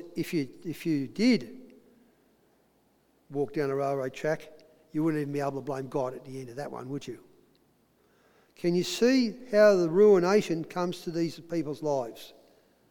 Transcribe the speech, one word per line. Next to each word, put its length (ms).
if 180
you, 140
if 220
you 220
did 480
walk 240
down 160
a 60
railway 340
track, 400
you 120
wouldn't 180
even 120
be 80
able 100
to 100
blame 260
God 280
at 100
the 140
end 100
of 60
that 160
one, 180
would 160
you? 140
Can 200
you 80
see 520
how 240
the 140
ruination 760
comes 360
to 100
these 280
people's 440
lives? 500